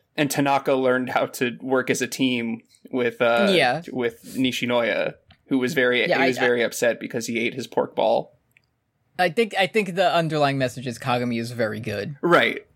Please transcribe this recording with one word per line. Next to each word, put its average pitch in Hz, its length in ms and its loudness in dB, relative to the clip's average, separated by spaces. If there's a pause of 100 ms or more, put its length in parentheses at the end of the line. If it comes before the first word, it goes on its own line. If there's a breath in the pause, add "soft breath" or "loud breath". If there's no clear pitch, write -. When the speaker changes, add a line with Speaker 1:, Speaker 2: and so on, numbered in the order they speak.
(160 soft breath)
Speaker 1:
"And 147 140 0
Tanaka 139 460 0
learned 127 340 0
how - 160 0
to 120 340 -4
work 131 300 0
as 123 100 0
a 127 60 0
team 117 560 -2 (300)
with, 120 320 0
uh, 117 320 4
Speaker 2:
Yeah. 143 260 2 (100)
Speaker 1:
with 120 460 -6
Nishinoya, 120 800 0 (320)
who 135 100 0
was 127 160 0
very, 123 280 2
Speaker 2:
Yeah, 107 160 2
Speaker 1:
he 131 80 2
Speaker 2:
I, - 20 2
Speaker 1:
was 123 100 0
Speaker 2:
I 117 40 -4
Speaker 1:
very 120 200 2
upset 113 380 0
because 113 260 -8
he 113 140 -4
ate 117 160 -4
his 123 100 -8
pork - 300 -4
ball." 113 420 -2 (800)
Speaker 2:
I 180 120 0
think, 202 280 -2
I 190 80 2
think 190 300 -2
the 175 180 2
underlying 151 460 2
message 127 260 -4
is 120 140 -6
Kagami 123 400 -2
is 117 140 -6
very 110 260 -2
good. 110 420 -6
Speaker 1:
Right. 135 540 4